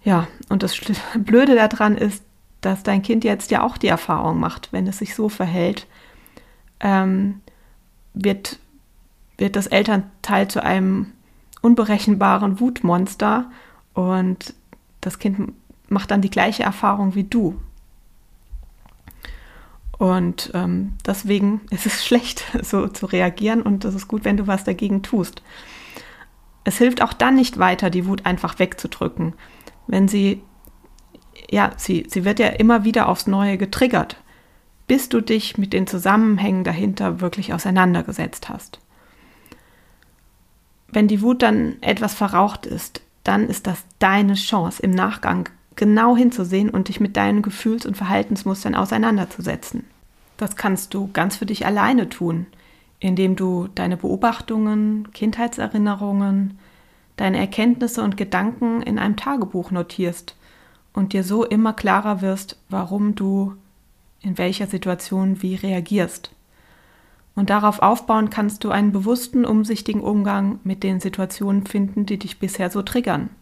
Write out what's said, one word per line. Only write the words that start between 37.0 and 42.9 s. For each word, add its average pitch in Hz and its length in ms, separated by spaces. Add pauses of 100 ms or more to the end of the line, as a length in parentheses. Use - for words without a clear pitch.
wirklich 175 340
auseinandergesetzt 175 960
hast. - 320 (2000)
Wenn 208 200
die 208 140
Wut 247 200
dann 214 400
etwas 208 320
verraucht 202 520
ist, - 360 (220)